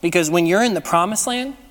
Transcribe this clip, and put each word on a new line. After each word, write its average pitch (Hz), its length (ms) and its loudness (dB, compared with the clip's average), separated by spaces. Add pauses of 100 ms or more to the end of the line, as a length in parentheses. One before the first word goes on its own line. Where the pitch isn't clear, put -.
because 170 280 0
when 170 160 2
you're 185 180 2
in 233 120 0
the 160 60 -2
promised 185 440 0
land 254 320 -6 (140)